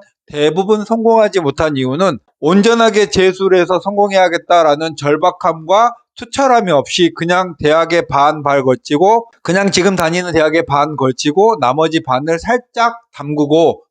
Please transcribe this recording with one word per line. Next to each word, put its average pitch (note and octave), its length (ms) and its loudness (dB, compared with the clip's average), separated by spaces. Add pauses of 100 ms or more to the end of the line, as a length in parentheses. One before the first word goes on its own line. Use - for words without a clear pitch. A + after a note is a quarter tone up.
(280)
대부분 F#3 580 -2
성공하지 A3 560 0
못한 D#3 340 -2
이유는 C3+ 440 -2 (200)
온전하게 G#3 720 2
재수를 F#3 500 2
해서 F3 240 0
성공해야겠다라는 F3 1120 0
절박함과 E3 1000 0 (220)
투철함이 A#3+ 560 0
없이 D#3+ 420 0
그냥 F3 460 -2
대학에 D#3+ 480 0
반 D3 360 0
발 C#3 200 0
걸치고, D#3 680 0 (140)
그냥 G3 280 0
지금 F#3+ 260 0
다니는 F3 340 -2
대학에 D#3 300 2
반 D3 340 -2
걸치고 D3+ 640 0
나머지 D#3 420 0
반을 D3+ 380 -4
살짝 F3+ 560 -4 (180)
담그고 D3 760 0